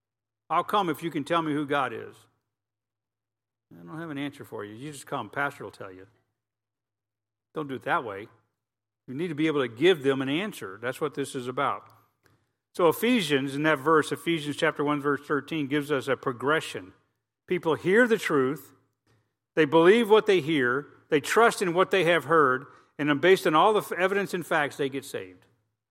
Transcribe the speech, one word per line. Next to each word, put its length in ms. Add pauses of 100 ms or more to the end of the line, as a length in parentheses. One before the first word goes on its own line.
(500)
I'll 140
come 240
if 160
you 80
can 140
tell 160
me 100
who 140
God 260
is." 240 (1600)
"I 120
don't 140
have 120
an 60
answer 280
for 180
you. 120
You 180
just 140
come. 220
Pastor 360
will 60
tell 200
you." 160 (1500)
Don't 140
do 80
it 80
that 220
way. 240 (800)
You 60
need 140
to 80
be 120
able 140
to 60
give 360
them 180
an 80
answer. 520
That's 200
what 140
this 200
is 140
about. 420 (840)
So 120
Ephesians, 680
in 80
that 160
verse, 340
Ephesians 420
chapter 300
one, 160
verse 260
thirteen, 400
gives 240
us 160
a 80
progression. 800 (540)
People 280
hear 320
the 120
truth. 540 (840)
They 100
believe 440
what 160
they 140
hear. 480 (220)
They 100
trust 420
in 120
what 180
they 140
have 200
heard. 400 (320)
And 120
then 80
based 280
on 100
all 180
the 80
f-, 100
evidence 420
and 120
facts, 320
they 100
get 160
saved. 420 (460)